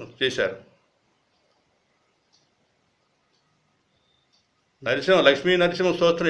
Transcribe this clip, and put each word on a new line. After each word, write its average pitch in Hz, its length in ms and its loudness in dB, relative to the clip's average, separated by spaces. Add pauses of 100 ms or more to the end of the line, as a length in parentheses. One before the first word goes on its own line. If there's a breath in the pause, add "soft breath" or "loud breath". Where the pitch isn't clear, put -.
(200)
చేశారు. 127 380 -2 (4000)
నరసింహ, 139 440 0
లక్ష్మీ 160 260 2 (100)
నరసింహ 175 320 -2
స్తోత్రం 170 340 0